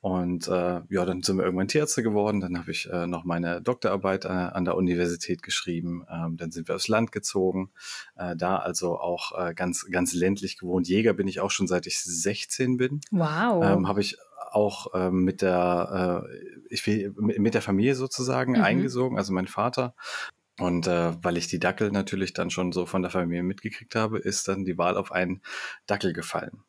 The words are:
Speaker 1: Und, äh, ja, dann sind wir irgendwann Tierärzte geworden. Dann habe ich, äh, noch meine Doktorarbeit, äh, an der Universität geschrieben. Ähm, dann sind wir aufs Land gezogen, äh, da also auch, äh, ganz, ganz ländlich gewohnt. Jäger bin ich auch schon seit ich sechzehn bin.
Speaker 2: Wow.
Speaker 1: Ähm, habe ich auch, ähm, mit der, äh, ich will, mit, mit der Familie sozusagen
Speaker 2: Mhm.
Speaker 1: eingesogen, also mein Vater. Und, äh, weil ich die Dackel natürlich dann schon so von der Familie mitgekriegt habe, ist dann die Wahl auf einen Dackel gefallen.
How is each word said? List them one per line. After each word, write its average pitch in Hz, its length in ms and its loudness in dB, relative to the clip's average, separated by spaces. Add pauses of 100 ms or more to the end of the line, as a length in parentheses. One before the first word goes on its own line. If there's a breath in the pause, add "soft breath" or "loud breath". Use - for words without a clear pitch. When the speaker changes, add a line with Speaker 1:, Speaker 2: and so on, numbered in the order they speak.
Speaker 1:
Und, 90 480 0
äh, 90 400 0
ja, 92 160 2
dann 90 180 -2
sind 95 140 2
wir 92 80 2
irgendwann 92 240 2
Tierärzte 147 340 2
geworden. 104 380 2
Dann 90 180 -2
habe 82 120 -8
ich, - 200 -6
äh, 87 160 0
noch 87 160 -4
meine 85 380 -2
Doktorarbeit, 98 640 0
äh, - 20 -4
an 90 380 0
der 87 100 2
Universität 87 640 0
geschrieben. 85 720 -4
Ähm, 82 240 -4
dann 82 160 -6
sind 82 160 -10
wir 80 80 0
aufs 80 140 -4
Land 110 240 2
gezogen, 95 580 0 (460 loud breath)
äh, 90 180 -6
da 90 220 0
also 87 420 -2
auch, 87 380 -4
äh, 87 160 -2
ganz, 90 360 -2
ganz 90 240 0
ländlich 95 440 0
gewohnt. 90 320 -2
Jäger 107 240 4
bin 95 160 0
ich 95 100 -6
auch 98 120 0
schon 98 160 0
seit 90 200 0
ich - 140 -4
sechzehn 98 760 -2
bin. 127 240 0 (120)
Speaker 2:
Wow. 175 520 2
Speaker 1:
Ähm, 98 240 4
habe 101 140 2
ich - 160 -2 (340)
auch, 104 420 2
ähm, 92 320 4
mit 95 160 0
der, 90 840 2
äh, - 120 -14 (320)
ich - 180 -6
will, 101 300 2
mit, 107 220 2
mit 104 140 4
der 110 80 4
Familie 104 340 4
sozusagen 127 580 0
Speaker 2:
Mhm. 120 100 6
Speaker 1:
eingesogen, 123 540 2
also 98 160 0
mein 92 140 0
Vater. 123 460 -2 (640 loud breath)
Und, - 300 0
äh, 170 340 4
weil 170 160 2
ich 82 100 -4
die 90 120 -4
Dackel 95 320 2
natürlich 98 420 -2
dann 90 160 -2
schon 90 220 -2
so 87 140 0
von 92 160 -2
der 87 100 -2
Familie 87 320 0
mitgekriegt 98 520 -6
habe, 110 240 0
ist - 280 -4
dann 98 160 0
die 92 140 -2
Wahl 87 180 2
auf 98 160 -4
einen 90 300 0 (440 loud breath)
Dackel 98 280 0
gefallen. - 560 -6